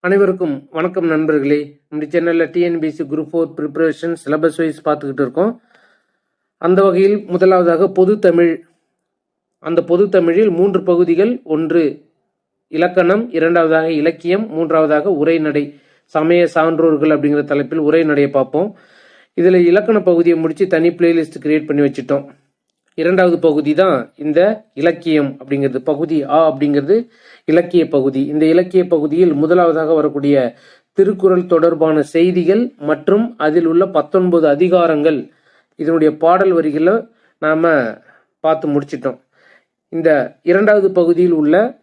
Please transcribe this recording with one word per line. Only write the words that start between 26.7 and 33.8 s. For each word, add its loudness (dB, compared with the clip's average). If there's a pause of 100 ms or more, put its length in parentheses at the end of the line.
இலக்கிய 0
பகுதி. 0
இந்த 0
இலக்கிய 2
பகுதியில் 0
முதலாவதாக 2
வரக்கூடிய 0 (380)
திருக்குறள் 2
தொடர்பான 2
செய்திகள் 0
மற்றும் -2
அதில் 0
உள்ள 2